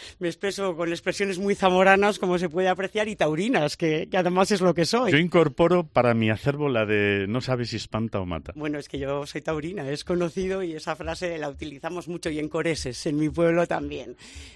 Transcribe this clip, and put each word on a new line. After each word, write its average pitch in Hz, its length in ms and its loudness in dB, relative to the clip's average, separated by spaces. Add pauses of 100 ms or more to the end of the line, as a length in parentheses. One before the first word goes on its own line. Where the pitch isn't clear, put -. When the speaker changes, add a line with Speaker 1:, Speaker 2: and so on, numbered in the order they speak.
(200)
Speaker 1:
me 175 100 -2
expreso 190 480 -4
con 170 120 -2
expresiones 180 500 -2
muy 196 160 0
zamoranas, 190 640 4
como 180 200 2
se 180 100 -2
puede 185 200 0
apreciar, 196 400 -2
y 208 80 -6
taurinas, 160 580 0
que, 156 340 -2
que 196 80 -2
además 180 340 2
es 196 100 2
lo 180 120 4
que 160 120 2
soy. 233 260 2
Speaker 2:
Yo 139 60 6
incorporo 170 680 4
para 123 280 4
mi 113 160 4
acervo 143 400 0
la 110 160 2
de 101 420 4
"no 117 140 -2
sabes 123 300 -2
si 117 40 -4
espanta 110 460 -4
o 90 40 -4
mata". 85 300 -6
Speaker 1:
Bueno, 151 240 -6
es 139 80 -12
que 147 100 -10
yo 139 280 -4
soy 147 160 -10
taurina, 156 480 -6
es 143 160 -6
conocido, 185 580 -2
y 165 100 -6
esa 156 220 -6
frase 165 420 -6
la 147 120 -6
utilizamos 151 580 -10
mucho 170 220 -6
y 151 100 -4
en 151 80 -4
Coreses, 156 580 -4
en 151 120 -2
mi 151 120 0
pueblo 170 380 2
también. 143 480 -6 (400)